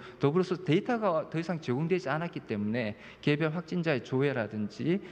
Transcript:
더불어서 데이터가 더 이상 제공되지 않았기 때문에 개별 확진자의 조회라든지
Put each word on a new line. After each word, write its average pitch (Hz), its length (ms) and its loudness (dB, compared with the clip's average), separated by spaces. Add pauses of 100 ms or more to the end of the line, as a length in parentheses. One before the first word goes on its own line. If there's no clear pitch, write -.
(180)
더불어서 175 460 2
데이터가 196 640 2
더 156 80 -4
이상 165 220 -2
제공되지 160 480 0
않았기 156 320 -2
때문에 107 560 -2 (240)
개별 151 340 2
확진자의 165 500 0
조회라든지 127 960 0 (120)